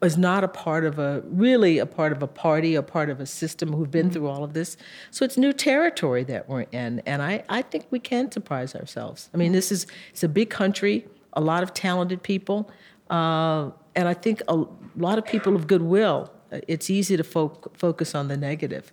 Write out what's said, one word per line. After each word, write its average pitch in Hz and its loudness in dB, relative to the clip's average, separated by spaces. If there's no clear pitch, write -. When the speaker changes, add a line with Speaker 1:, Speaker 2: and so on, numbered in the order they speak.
Speaker 1:
is 170 4
not 180 4
a 185 0
part 160 -2
of 151 0
a, 143 -2
really 202 6
a 113 2
part 156 0
of 139 -4
a 139 -2
party, 160 2
a 143 2
part 151 -2
of 139 -6
a 135 -8
system 160 -6
who've 151 -2
been 165 2
Speaker 2:
Mm-hmm. 175 2
Speaker 1:
through 151 -2
all 139 -6
of 147 -8
this. 160 -6
So - -4
it's 262 0
new 277 6
territory 269 2
that 123 -6
we're 131 -4
in. 120 -4
And 143 -2
I, 190 -4
I 233 -2
think - -8
we 247 -2
can 254 -2
surprise 131 -6
ourselves. - -12
I 165 -4
mean, 175 4
this 185 2
is, 190 -2
it's - -14
a 175 4
big 208 2
country, 202 0
a - -4
lot 160 2
of 180 -6
talented 180 -2
people, 202 -2
uh, 160 0
and 175 2
I 175 2
think 214 -2
a 160 2
lot 180 0
of 220 -2
people 202 2
of 156 0
goodwill. 175 2
It's 160 -4
easy 196 2
to 160 2
fo-, 156 -2
focus 165 -2
on 143 -2
the 139 -4
negative. 143 -6